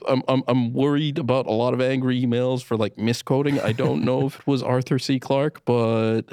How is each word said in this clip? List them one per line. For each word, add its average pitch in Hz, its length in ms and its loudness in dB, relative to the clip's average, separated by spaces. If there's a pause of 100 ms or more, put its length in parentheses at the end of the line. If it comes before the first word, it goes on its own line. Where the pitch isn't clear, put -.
I'm, 131 220 2
I'm, 131 180 2
I'm 120 260 2
worried 143 460 0
about 127 280 0
a 104 60 0
lot 120 220 0
of 123 60 -2
angry 127 420 0
emails 123 400 0
for, - 140 -4
like, 107 220 -2
misquoting. 135 640 0
I 139 120 0
don't 127 320 0
know 127 220 0
if 135 140 -6
it - 60 -8
was 135 160 0
Arthur 127 380 0
C 135 180 -2
Clarke, 139 460 -2
but 113 580 2 (100)